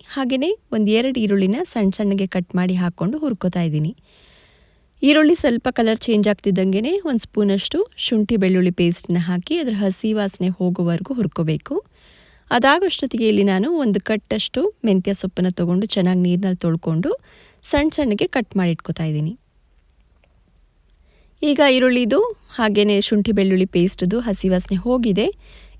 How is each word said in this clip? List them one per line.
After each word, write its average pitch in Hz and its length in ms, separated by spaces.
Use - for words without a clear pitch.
ಹಾಗೆಯೇ 269 460
ಒಂದು 214 180
ಎರಡು 247 300
ಈರುಳ್ಳಿನ 202 440
ಸಣ್ಣ 202 260
ಸಣ್ಣಗೆ 196 360
ಕಟ್ 180 280
ಮಾಡಿ 185 200
ಹಾಕ್ಕೊಂಡು 180 440
ಹುರ್ಕೋತಾ 185 440
ಇದ್ದೀನಿ. 156 340
ಈರುಳ್ಳಿ 302 320
ಸ್ವಲ್ಪ 247 360
ಕಲರ್ 220 280
ಚೇಂಜ್ 208 300
ಆಗ್ತಿದ್ದಂಗೆನೇ 202 760
ಒಂದು 262 140
ಸ್ಪೂನಷ್ಟು 208 680
ಶುಂಠಿ 214 400
ಬೆಳ್ಳುಳ್ಳಿ 185 340
ಪೇಸ್ಟ್‌ನ 175 500
ಹಾಕಿ 180 380
ಅದ್ರ 254 180
ಹಸಿ 202 360
ವಾಸನೆ 196 360
ಹೋಗೋವರೆಗೂ 180 680
ಹುರ್ಕೋಬೇಕು. 175 680
ಅದಾಗೋಷ್ಟೊತ್ತಿಗೆ 269 800
ಇಲ್ಲಿ 202 160
ನಾನು 196 280
ಒಂದು 233 280
ಕಟ್ಟಷ್ಟು 220 760
ಮೆಂತ್ಯ 196 300
ಸೊಪ್ಪನ್ನ 185 360
ತೊಗೊಂಡು 180 360
ಚೆನ್ನಾಗಿ 185 340
ನೀರ್ನಲ್ಲಿ 180 360
ತೊಳ್ಕೊಂಡು 170 600
ಸಣ್ಣ 302 260
ಸಣ್ಣಗೆ 262 380
ಕಟ್ - 300
ಮಾಡಿ 180 140
ಇಟ್ಕೋತಾ 160 340
ಇದ್ದೀನಿ. 156 340
ಈಗ 294 180
ಈರುಳ್ಳಿದು 247 480
ಹಾಗೇನೆ 208 500
ಶುಂಠಿ 208 320
ಬೆಳ್ಳುಳ್ಳಿ 190 340
ಪೇಸ್ಟ್‌ದು 185 540
ಹಸಿ 202 280
ವಾಸನೆ 185 280
ಹೋಗಿದೆ. 233 560